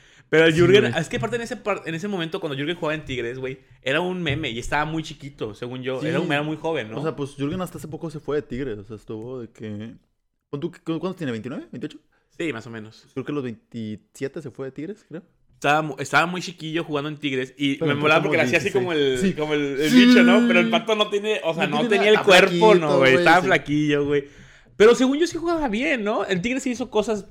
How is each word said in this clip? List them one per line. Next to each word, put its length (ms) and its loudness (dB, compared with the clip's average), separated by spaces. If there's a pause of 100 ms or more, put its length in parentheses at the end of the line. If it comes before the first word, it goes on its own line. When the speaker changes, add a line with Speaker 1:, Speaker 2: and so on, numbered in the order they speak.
(300)
Speaker 1:
Pero 160 6
el 80 6
Speaker 2:
Sí, 60 0
Speaker 1:
Jürgen, 320 6
Speaker 2:
güey. 100 -2
Speaker 1:
es 60 -6
que 80 -8
aparte 220 -4
en 60 -6
ese 120 -8
par-, 300 -6
en 100 -6
ese 140 -8
momento, 320 -6
cuando 160 -8
Jürgen 180 -4
jugaba 200 -6
en 100 -12
Tigres, 340 -8
güey, 200 -10 (220)
era 200 -2
un 200 -4
meme, 280 -2
y 100 -8
estaba 240 -2
muy 180 -6
chiquito, 540 -12
según 280 -10
yo, 180 -4
Speaker 2:
Sí. 60 -4
Speaker 1:
era 120 -2
un, 100 -2
era 140 -2
muy 140 -6
joven, 340 -6
¿no? 60 -8
Speaker 2:
O 40 -8
sea, 140 -4
pues 220 -10
Jürgen 240 -4
hasta 160 -10
hace 100 -14
poco 220 -10
se 100 -12
fue 160 -6
de 60 -2
Tigres, 360 -8
o 60 -14
sea, 140 -16
estuvo 420 -12
de 100 -14
que, 440 -12 (560)
pon 100 -8
tú, 100 -6
¿cu-, 300 -8
¿cuántos 160 -6
tiene? 160 -6
¿Veintinueve? 400 -10
¿Veintiocho? 280 -12 (380)
Speaker 1:
Sí, 140 -6
más 160 -12
o 20 -16
menos. 440 -18
Speaker 2:
Creo 120 -8
que 60 -10
a 40 -6
los 100 -6
veintisiete 960 -12
se 100 -14
fue 160 -12
de 60 -14
Tigres, 340 -14
creo. 160 -16 (300)
Speaker 1:
Estaba 280 0
mu-, 160 -6
estaba 280 0
muy 160 -6
chiquillo 420 -8
jugando 260 -6
en 60 -10
Tigres, 420 -4
y 180 0
Speaker 2:
Pero 100 -4
Speaker 1:
me 80 2
Speaker 2:
entró 80 -2
Speaker 1:
molaba 180 4
Speaker 2:
como 120 -2
Speaker 1:
porque 80 0
le 40 2
hacía 140 2
así 80 -2
Speaker 2:
dieciséis. 180 0
Speaker 1:
como 80 -4
el, 280 0
Speaker 2:
Sí. 140 0
Speaker 1:
como 200 -4
el, 80 0 (180)
el 100 0
Speaker 2:
Sí. 180 8
Speaker 1:
bicho, 160 8
¿no? 220 6
Pero 140 4
el 100 2
vato 280 0
no 120 0
tiene, 360 -2
o 80 -2
sea, 140 -2
Speaker 2:
No 160 0
Speaker 1:
no 40 0
Speaker 2:
tiene 80 2
Speaker 1:
tenía 40 4
Speaker 2:
nada, 100 4
Speaker 1:
el 60 6
Speaker 2:
está 100 2
Speaker 1:
cuerpo, 480 8
Speaker 2:
flaquito, 20 8
Speaker 1:
¿no, 120 2 (100)
güey? 160 6
Speaker 2:
güey, 20 6
Speaker 1:
Estaba 240 6
Speaker 2:
sí. 80 -2
Speaker 1:
flaquillo, 580 2
güey. 200 0 (500)
Pero 180 8
según 240 2
yo 80 0
sí 140 -6
jugaba 300 -2
bien, 340 -2
¿no? 240 -2
En 160 -2
Tigres 180 -2
sí 80 -4
hizo 220 -6
cosas 400 -2